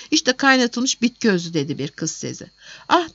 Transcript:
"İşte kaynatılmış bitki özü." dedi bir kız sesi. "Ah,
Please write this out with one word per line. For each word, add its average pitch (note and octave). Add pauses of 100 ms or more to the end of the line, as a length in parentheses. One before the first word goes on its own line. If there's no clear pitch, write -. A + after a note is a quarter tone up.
(100)
"İşte D4+
kaynatılmış C4
bitki A#3+
özü." E3+
dedi D3
bir C#3
kız D#3+
sesi. - (420)
"Ah, E4+